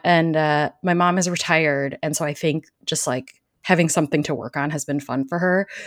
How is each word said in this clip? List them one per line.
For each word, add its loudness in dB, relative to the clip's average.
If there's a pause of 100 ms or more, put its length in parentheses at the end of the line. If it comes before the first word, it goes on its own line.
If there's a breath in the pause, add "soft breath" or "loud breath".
and, 4
uh, 2 (120)
my 2
mom 2
is 0
retired, 0
and -2
so -4
I -4
think -2 (180)
just, -4
like, -4 (280)
having 4
something 0
to -4
work -8
on -2
has -6
been -4
fun -4
for -4
her. 2 (180 loud breath)